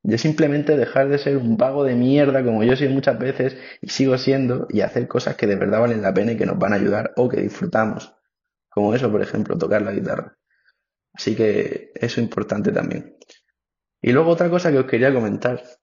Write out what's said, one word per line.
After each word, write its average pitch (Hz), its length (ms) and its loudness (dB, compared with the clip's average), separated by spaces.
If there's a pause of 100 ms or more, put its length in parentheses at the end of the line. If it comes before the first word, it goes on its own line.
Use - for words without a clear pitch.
Y 104 100 0
es 117 80 0
simplemente 151 540 2
dejar 135 320 2
de 143 100 2
ser 139 200 0
un 117 180 0
vago 135 300 0
de 127 100 0
mierda, 135 480 4
como 110 200 2
yo 123 100 4
he - 20 4
sido 135 160 0
muchas 135 260 0
veces, 131 400 -4 (240)
y - 60 -12
sigo 131 300 2
siendo, 131 520 0
y 107 120 0
hacer 120 260 -2
cosas - 300 -2
que 113 100 0
de 101 80 2
verdad 98 240 0
valen 117 220 2
la 95 120 0
pena 110 200 0
y 110 40 -4
que 101 80 0
nos 92 140 -2
van 98 140 0
a - 20 2
ayudar, 101 400 0
o 123 140 2
que 104 100 -2
disfrutamos. 104 720 -4 (560)
Como 104 240 0
eso, 127 160 0
por 104 120 0
ejemplo, - 360 -4
tocar 104 240 0
la 101 120 -4
guitarra. - 440 -6 (760)
Así - 220 -4
que - 600 -2
eso 120 240 -4
es 117 60 0
importante 101 480 -2
también. - 420 -6 (880)
Y 120 100 2
luego 165 200 4
otra 170 180 2
cosa 175 220 0
que 139 80 4
os 127 60 2
quería 131 280 2
comentar 117 500 -2 (200)